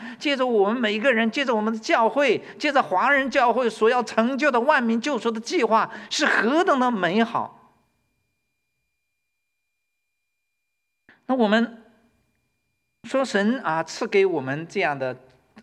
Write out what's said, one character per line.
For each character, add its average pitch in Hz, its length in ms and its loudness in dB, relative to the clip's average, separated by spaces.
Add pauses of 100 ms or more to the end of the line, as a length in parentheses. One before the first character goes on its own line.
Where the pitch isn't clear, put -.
(180)
借 285 160 -2
着 254 120 -2
我 208 240 2
们 247 100 -2
每 214 140 0
一 220 60 -4
个 262 120 2
人， 226 180 2
借 277 140 -2
着 247 100 0
我 220 60 0
们 214 120 -2
的 226 60 -6
教 233 300 2
会， 247 340 2 (160)
借 294 140 -2
着 262 100 4
华 196 280 0
人 277 180 2
教 247 240 2
会 240 160 0
所 220 220 2
要 247 120 2
成 233 360 0
就 294 120 2
的 240 100 2
万 277 220 2
民 226 180 0
救 277 180 -2
赎 226 120 -2
的 220 100 -6
计 277 240 -2
划 202 260 2 (180)
是 - 160 -2
何 285 400 2
等 311 160 2
的 247 100 2
美 196 320 0
好。” 147 360 -6 (3750)
那 254 80 -2
我 233 140 2
们 226 340 0 (1200)
说 269 200 -2
神 220 360 0
啊， 165 220 -2
赐 190 240 -8
给 202 200 4
我 165 140 0
们 139 280 -6
这 208 120 -6
样 147 180 -2
的 127 180 -4 (460)